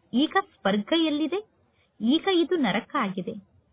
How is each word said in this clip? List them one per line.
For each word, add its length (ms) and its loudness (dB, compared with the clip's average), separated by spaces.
ಈಗ 280 2
ಸ್ವರ್ಗ 520 -2
ಎಲ್ಲಿದೆ? 420 -2
ಈಗ 320 2
ಇದು 220 2
ನರಕ 440 -2
ಆಗಿದೆ. 340 -4